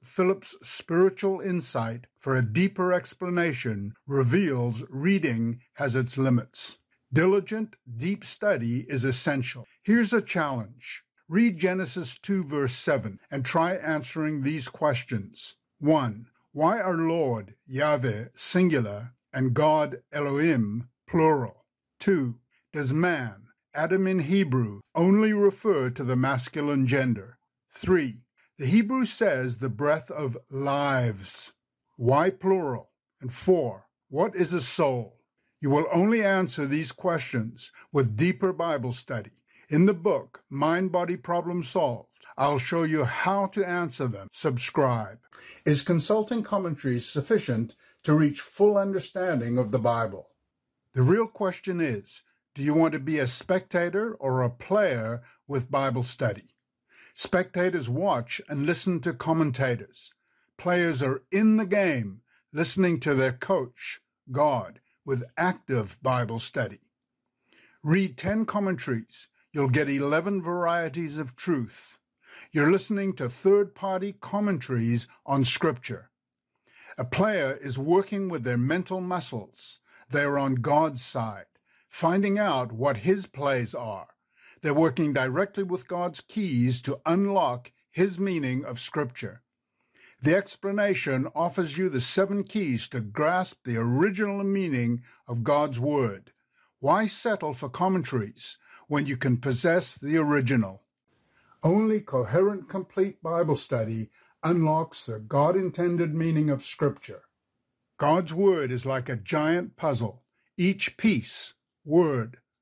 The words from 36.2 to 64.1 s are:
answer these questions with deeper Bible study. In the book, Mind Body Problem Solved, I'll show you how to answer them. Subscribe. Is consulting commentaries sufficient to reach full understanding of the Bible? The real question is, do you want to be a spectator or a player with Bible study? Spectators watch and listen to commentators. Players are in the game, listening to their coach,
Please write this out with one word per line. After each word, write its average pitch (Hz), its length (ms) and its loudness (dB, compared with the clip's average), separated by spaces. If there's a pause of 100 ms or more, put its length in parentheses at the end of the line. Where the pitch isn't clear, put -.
answer 190 400 0
these 143 280 -2
questions 131 800 -4 (200)
with 123 240 2
deeper 180 360 2
Bible 147 400 -2
study. 113 400 -10 (360)
In 160 180 6
the 202 80 4
book, 160 540 -4
Mind 160 440 0
Body 175 240 -2
Problem 175 480 -4
Solved, 127 440 -2 (300)
I'll 143 200 2
show 165 260 0
you 156 200 0
how 190 420 0
to 196 180 -4
answer 175 420 -4
them. 98 260 -8
Subscribe. 123 840 -2 (480)
Is 147 160 4
consulting 214 640 0
commentaries 143 640 -4
sufficient 131 640 -2 (300)
to 151 100 4
reach 151 260 4
full 208 380 2
understanding 180 800 -2
of 110 140 0
the 131 80 2
Bible? 113 480 0 (640)
The 127 100 2
real 196 240 6
question 185 540 -4
is, 120 420 -4 (320)
do 139 80 -8
you 147 120 2
want 160 180 4
to 151 80 -4
be 151 180 -2
a 135 80 2
spectator 185 880 -2
or 131 280 0
a 120 80 0
player 120 720 0 (260)
with 127 240 -4
Bible 135 320 0
study? 110 500 -6 (600)
Spectators 180 720 0
watch 135 600 -2
and 143 180 -4
listen 170 360 0
to 170 100 -2
commentators. 131 1000 -2 (460)
Players 175 420 0
are 139 300 -2
in 220 260 6
the 220 100 0
game, 147 560 0 (300)
listening 165 480 2
to 147 140 0
their 131 180 4
coach, - 680 -4 (320)